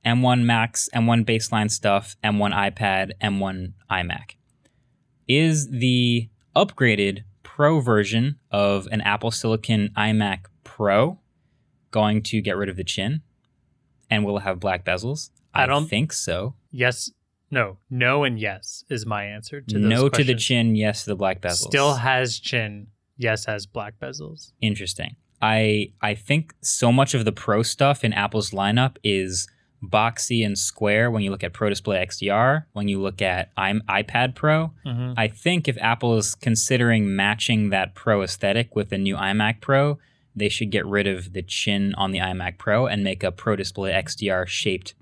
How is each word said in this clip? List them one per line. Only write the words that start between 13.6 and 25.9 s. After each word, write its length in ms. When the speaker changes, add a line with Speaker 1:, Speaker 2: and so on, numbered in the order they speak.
Speaker 1:
And 120
will 140
it 60
have 160
black 260
bezels? 460
Speaker 2:
I 120
Speaker 1:
I 40
Speaker 2:
don't 200
Speaker 1:
think 260
so. 420
Speaker 2:
Yes. 400
No. 280
No 360
and 120
yes 520
is 160
my 180
answer 380
to 180
those 100
Speaker 1:
No 200
to 140
the 100
Speaker 2:
questions. 100
Speaker 1:
chin, 320
yes 300
to 60
the 40
black 260
bezels. 260
Speaker 2:
Still 280
has 420
chin, 500
yes 280
has 200
black 320
bezels. 540
Speaker 1:
Interesting. 540
I, 600